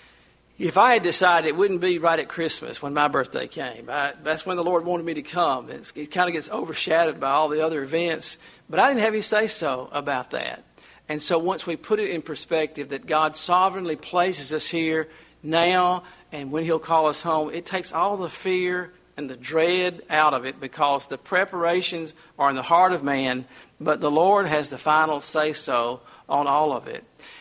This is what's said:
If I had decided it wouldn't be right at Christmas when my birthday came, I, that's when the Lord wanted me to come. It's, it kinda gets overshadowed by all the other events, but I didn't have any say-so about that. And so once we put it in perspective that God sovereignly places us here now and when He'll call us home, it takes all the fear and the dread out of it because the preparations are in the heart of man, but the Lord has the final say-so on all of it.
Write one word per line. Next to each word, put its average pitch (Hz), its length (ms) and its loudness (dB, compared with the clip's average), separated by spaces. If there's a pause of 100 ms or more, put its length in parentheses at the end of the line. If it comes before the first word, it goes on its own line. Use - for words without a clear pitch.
(560)
If 180 220 0
I 247 140 8
had 220 100 4
decided 175 460 4
it 147 80 -2
wouldn't 190 240 2
be 180 180 0
right 165 200 2
at 135 100 -4
Christmas 147 520 -6
when 143 140 -8
my 147 140 2
birthday 131 400 -4
came, 120 420 -10
I, 143 220 -2 (100)
that's 156 240 -4
when 180 100 -4
the 175 60 -2
Lord 170 220 0
wanted 175 200 -2
me 165 100 -6
to 147 80 -8
come. 143 460 -2
It's, - 280 -14
it 147 160 -12
kinda 180 180 2
gets 156 180 -6
overshadowed 165 720 0
by 135 120 -2
all 151 180 4
the 156 160 0
other 160 180 -2
events, 165 560 -4 (320)
but 160 80 0
I 233 100 6
didn't 269 120 2
have 214 140 2
any 214 80 0
say-so 165 680 -2
about 139 400 -4
that. - 320 -6 (460)
And 151 120 -4
so 165 180 2
once 175 280 -2
we 170 80 -4
put 214 240 -2
it 208 120 -2
in 165 120 -4
perspective 156 680 -4
that - 140 -8
God 156 300 2
sovereignly 180 640 0
places 175 560 -2
us 156 140 -4
here 160 420 -2 (340)
now 175 640 2 (260)
and 143 220 -10
when 160 120 -2
He'll 165 140 0
call 160 300 2
us 147 120 -2
home, 156 320 -2
it 175 140 -8
takes 185 260 -6
all 196 240 0
the 180 140 -6
fear 180 640 -2 (240)
and 147 120 -8
the 127 80 -12
dread 165 720 0
out 156 260 4
of 127 120 -2
it - 140 -10
because 143 480 -2
the 135 100 -8
preparations 180 960 -2 (240)
are 143 100 4
in 135 80 0
the 131 60 -4
heart 180 300 6
of 160 100 -2
man, 131 420 0 (360)
but 151 200 0
the 151 100 0
Lord 185 360 4
has 151 220 0
the 131 100 -10
final 156 420 2
say-so 135 800 -2 (280)
on 143 180 0
all 147 260 2
of 120 140 -6
it. - 180 -12 (360)